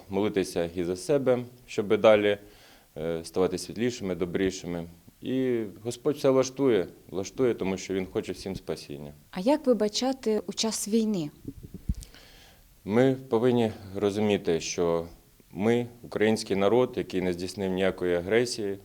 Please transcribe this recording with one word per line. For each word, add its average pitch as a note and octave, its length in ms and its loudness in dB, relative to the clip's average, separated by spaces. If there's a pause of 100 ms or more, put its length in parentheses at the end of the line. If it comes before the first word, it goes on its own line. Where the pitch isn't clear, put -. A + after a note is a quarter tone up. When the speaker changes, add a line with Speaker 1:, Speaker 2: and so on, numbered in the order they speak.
Speaker 1:
молитися F#2+ 680 0
і F2+ 100 -2
за F2+ 120 -2
себе, B2+ 420 2 (280)
щоб G#2 340 0
далі, G#2 380 6 (580)
е, E2 280 -4
ставати F2+ 340 0
світлішими, G2+ 560 -4
добрішими. F2 720 -2 (360)
І B2+ 420 -2 (220)
Господь A#2+ 320 -4
все C#3 140 2
влаштує, C3 580 2 (220)
влаштує, A2 440 -2
тому F#2+ 220 -2
що F#2+ 180 -6
Він F#2+ 120 -2
хоче F#2+ 260 -6
всім F#2 240 -8
спасіння. D2 560 -10 (180)
Speaker 2:
А F#3 100 -8
як C#4+ 260 2
вибачати A3 800 0
у G3 60 -10
час - 360 -4
війни? G#3 420 0 (1500)
Speaker 1:
Ми B2+ 320 4 (120)
повинні A#2 440 2 (220)
розуміти, G2+ 680 2
що E2+ 460 0 (460)
ми, A#2 340 2 (160)
український G#2+ 540 0
народ, A2+ 400 4
який F2+ 240 -2
не F2+ 120 0
здійснив F#2 400 -4
ніякої F2+ 440 0
агресії, G2+ 680 -2